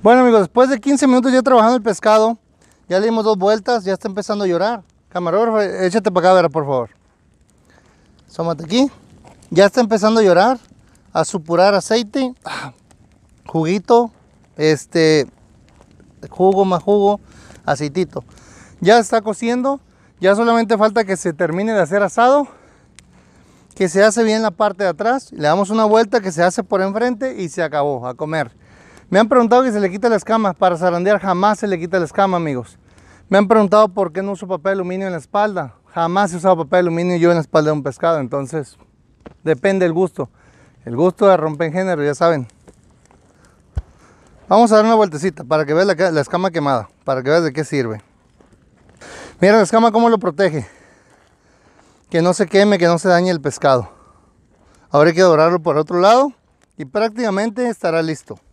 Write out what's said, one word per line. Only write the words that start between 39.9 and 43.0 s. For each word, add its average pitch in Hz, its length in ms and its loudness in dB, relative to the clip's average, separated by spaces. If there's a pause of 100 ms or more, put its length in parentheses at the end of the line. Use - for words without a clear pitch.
gusto, 165 360 -4 (560)
el 120 100 -8
gusto 180 320 0
de 185 100 6
romper 156 340 -4
género, 180 320 -4
ya 147 120 -2
saben. 156 320 0 (2000)